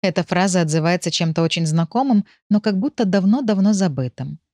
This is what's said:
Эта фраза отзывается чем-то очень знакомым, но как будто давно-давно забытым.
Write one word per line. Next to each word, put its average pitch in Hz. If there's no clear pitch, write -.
Эта 180
фраза 180
отзывается 165
чем-то 165
очень 165
знакомым, 202
но 208
как 202
будто 233
давно-давно 202
забытым. 147